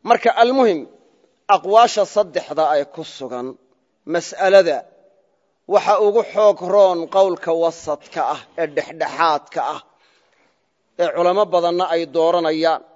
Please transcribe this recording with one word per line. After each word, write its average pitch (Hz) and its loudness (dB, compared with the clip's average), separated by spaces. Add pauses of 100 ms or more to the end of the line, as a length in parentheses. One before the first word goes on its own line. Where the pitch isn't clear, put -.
Marka 226 2
almuhim, 233 2 (680)
aqwaasha 208 4
saddexda 160 -4
ee 143 0
ku 160 -16
sugan 127 -12 (600)
mas'alada 170 2 (920)
waxa 208 2
ugu 214 2
xoog 208 0
roon 185 2
qowlka 190 0
wasadka 165 -4 (100)
ah 147 -8 (160)
ee 165 -4
dhexdhexaadka 151 -4
ah 151 -8 (1160)
ee 170 0
culamo 180 0
badanna 175 -2
ay 170 -2
dooranayaan 160 0 (140)